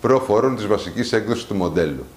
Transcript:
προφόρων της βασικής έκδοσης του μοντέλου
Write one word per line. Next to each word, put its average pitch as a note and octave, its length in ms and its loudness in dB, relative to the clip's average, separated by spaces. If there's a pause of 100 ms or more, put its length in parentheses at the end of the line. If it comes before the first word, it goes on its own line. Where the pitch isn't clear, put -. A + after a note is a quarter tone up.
προφόρων B2+ 540 2
της G#2+ 120 -8
βασικής G2+ 460 -2
έκδοσης A2+ 320 -2
του G#2+ 100 -6
μοντέλου D#2+ 500 -2 (120)